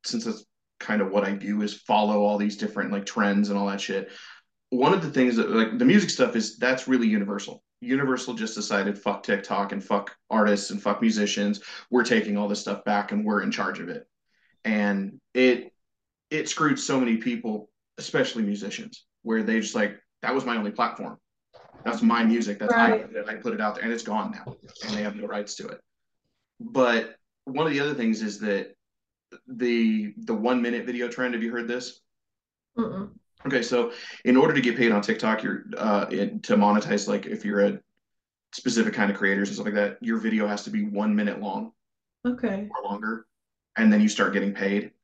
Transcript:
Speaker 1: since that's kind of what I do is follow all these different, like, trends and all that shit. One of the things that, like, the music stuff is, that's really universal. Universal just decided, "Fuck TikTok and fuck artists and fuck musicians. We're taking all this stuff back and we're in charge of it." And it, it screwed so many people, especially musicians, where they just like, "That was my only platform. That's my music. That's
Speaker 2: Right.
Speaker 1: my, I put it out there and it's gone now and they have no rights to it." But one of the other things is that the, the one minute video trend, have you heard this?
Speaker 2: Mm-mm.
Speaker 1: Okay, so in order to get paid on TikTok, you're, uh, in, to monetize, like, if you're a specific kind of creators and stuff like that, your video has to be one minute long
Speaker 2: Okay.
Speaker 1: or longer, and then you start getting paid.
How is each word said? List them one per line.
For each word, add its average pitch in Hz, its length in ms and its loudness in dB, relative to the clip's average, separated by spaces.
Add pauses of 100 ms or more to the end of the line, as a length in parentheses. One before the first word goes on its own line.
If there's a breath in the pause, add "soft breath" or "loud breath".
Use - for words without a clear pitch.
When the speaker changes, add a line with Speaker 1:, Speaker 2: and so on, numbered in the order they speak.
Speaker 1:
since 113 220 -4
that's 110 200 -8 (340)
kind 104 220 -2
of 95 100 -2
what 101 140 2
I 101 80 -2
do 104 280 -2
is 104 120 -4
follow 107 480 2
all 104 160 2
these 104 200 0
different, 104 340 -4
like, 101 140 -4
trends 101 440 2
and 101 80 0
all 101 100 0
that 98 140 -4
shit. 98 280 -4 (600 loud breath)
One 131 240 4
of 185 80 2
the 147 100 -6
things 127 240 4
that, 113 160 2
like, 113 260 2
the 123 80 4
music 180 240 6
stuff 117 260 2
is, 110 220 -2
that's 127 300 0
really 120 200 4
universal. 101 540 -2 (200)
Universal 127 540 0
just 110 200 -4
decided, 101 420 -2
"Fuck 101 240 -4
TikTok 98 520 -2
and 101 100 -6
fuck - 320 -2 (140)
artists 104 420 2
and 104 100 -6
fuck 104 200 0
musicians. 104 600 0 (300 loud breath)
We're 120 120 4
taking 107 320 2
all 104 120 -2
this 101 140 -4
stuff 104 220 -6
back 104 280 0
and 104 120 -2
we're 104 200 0
in - 80 -2
charge 95 280 -4
of 87 100 -10
it." - 180 -12 (560)
And 104 560 0 (160)
it, 127 360 4 (600)
it 151 180 -4
screwed 143 300 2
so 135 200 0
many 117 180 2
people, 113 520 -6 (280)
especially 123 460 -2
musicians, 101 600 -6 (180)
where 113 200 0
they 110 160 2
just 101 160 -6
like, 104 260 -2 (200)
"That 120 120 -2
was 131 120 0
my 120 100 -2
only 104 160 -2
platform. - 460 -4 (680)
That's 113 180 -2
my 117 220 4
music. 202 340 2
That's 226 160 0
Speaker 2:
Right. 226 400 4
Speaker 1:
my, 107 200 -8
I - 20 -8
put 113 180 -6
it 104 80 -4
out 104 140 -2
there - 80 -8
and 113 100 -2
it's 110 100 -6
gone 107 280 -4
now - 240 -14 (300)
and 107 120 -6
they 104 60 -4
have 104 120 -6
no 104 120 -10
rights 104 280 -8
to - 120 -12
it." - 120 -14 (800)
But 117 560 2 (280)
one 147 240 -2
of 147 60 0
the 139 80 0
other 147 120 0
things 113 280 0
is 101 180 -6
that 101 340 -2 (720)
the, 113 680 2
the 113 160 -6
one 120 280 2
minute 120 240 -2
video 120 240 -4
trend, 123 240 -4
have 113 100 -2
you 117 80 -4
heard 120 160 -6
this? 123 340 -8 (760)
Speaker 2:
Mm-mm. 202 320 -6 (360)
Speaker 1:
Okay, 131 160 2
so 120 300 0 (320 loud breath)
in 127 140 6
order 151 180 6
to 135 60 4
get 120 160 2
paid 120 140 4
on 104 100 2
TikTok, 110 420 0
you're, - 220 -4 (120)
uh, 104 320 2
in, 101 320 -2
to 107 140 2
monetize, 104 520 4
like, 104 200 -2
if 110 180 -8
you're 101 180 2
a 101 160 2 (760)
specific 110 400 0
kind 101 180 0
of 98 60 -4
creators 98 320 0
and - 60 -8
stuff 101 100 -6
like 104 100 -4
that, 101 260 0
your 113 160 -2
video 107 300 0
has 104 160 -4
to 107 80 -10
be 104 120 -2
one 104 320 0
minute 101 260 0
long 104 320 -8 (520)
Speaker 2:
Okay. 214 460 -4
Speaker 1:
or - 180 -8
longer, 220 380 -6 (480)
and 110 180 6
then 104 80 6
you 107 60 6
start 98 260 2
getting 98 200 0
paid. 98 380 -2 (120)